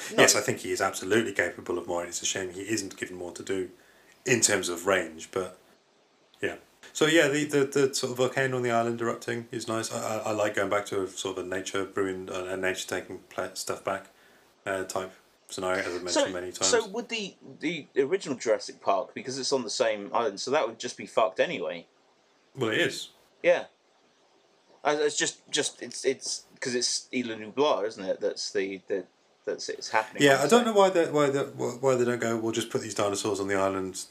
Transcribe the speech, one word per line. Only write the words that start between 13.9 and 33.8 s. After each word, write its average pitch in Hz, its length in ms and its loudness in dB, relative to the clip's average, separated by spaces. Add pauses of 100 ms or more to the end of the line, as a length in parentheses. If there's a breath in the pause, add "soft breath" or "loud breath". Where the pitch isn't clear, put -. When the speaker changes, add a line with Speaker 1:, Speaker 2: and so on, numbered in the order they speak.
Speaker 2:
uh, 190 200 -2
type 190 280 -6 (360)
scenario, - 320 -2
as 92 80 -2
I've 87 40 -4 (120)
mentioned 90 100 -4
Speaker 1:
So, - 160 4
Speaker 2:
many 90 220 -6
times. - 180 0
Speaker 1:
so 226 180 4
would 214 220 -8
the, 208 240 -6 (260)
the 156 260 -4 (120)
original 139 400 0
Jurassic - 420 -2
Park, 95 320 0
because 123 260 -8
it's 127 140 -4
on 135 100 2
the 110 60 -8
same 107 460 0
island, 107 260 0
so - 120 -6
that 143 140 2
would 113 120 -8
just 123 180 -10
be 110 80 -12
fucked - 340 2
anyway. 90 480 -2 (680)
Speaker 2:
Well, 120 140 0
it 110 80 0
is. - 320 -2 (320)
Speaker 1:
Yeah. 165 220 2 (1200)
Uh, 147 180 2
it's 147 160 0
just, - 340 -2
just, - 320 -2
it's, 120 220 -10
it's, - 400 -4 (160)
'cause 123 140 -4
it's - 380 -2
Isla 117 220 -2
Nublar, 107 520 0
isn't 107 180 -6
it? 92 160 -2
That's 98 320 -2
the, 98 360 -2
the, 95 160 -2 (400)
that's, - 240 -6
it's - 220 -8
happening 110 320 0
Speaker 2:
Yeah, 139 160 10
Speaker 1:
on 147 80 2
Speaker 2:
I - 20 2
don't 233 160 8
Speaker 1:
the 226 60 0
Speaker 2:
know 202 80 4
why 190 120 8
they, 165 200 4
why 147 180 4
they, 139 120 2
why 127 560 0
they 120 80 4
don't 120 160 2
go, 117 160 2
"We'll 113 160 0
just 113 180 -2
put 120 120 0
these 110 120 -8
dinosaurs 101 460 0
on 98 80 -2
the 101 80 2
island 95 540 0